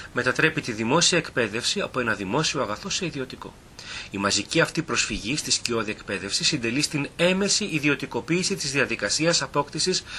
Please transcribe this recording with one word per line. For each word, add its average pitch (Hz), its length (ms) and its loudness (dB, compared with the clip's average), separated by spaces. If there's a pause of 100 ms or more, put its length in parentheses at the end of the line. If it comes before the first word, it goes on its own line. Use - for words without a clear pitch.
(140)
μετατρέπει 147 480 2
τη 123 100 -4
δημόσια 131 460 4
εκπαίδευση 120 640 0
από - 180 -2
ένα 117 140 2
δημόσιο 117 480 0
αγαθό 107 280 -4
σε - 160 -2
ιδιωτικό. 131 480 -8 (580)
Η 101 60 -6
μαζική 101 440 2
αυτή 156 200 0
προσφυγή 110 560 -2
στη - 140 -2
σκιώδη 113 400 0
εκπαίδευση 98 520 -4
συντελεί 123 380 2
στην 147 340 0
έμεση 190 500 2
ιδιωτικοποίηση 160 920 0
της 143 160 -4
διαδικασίας 135 680 2
απόκτησης 151 640 0 (160)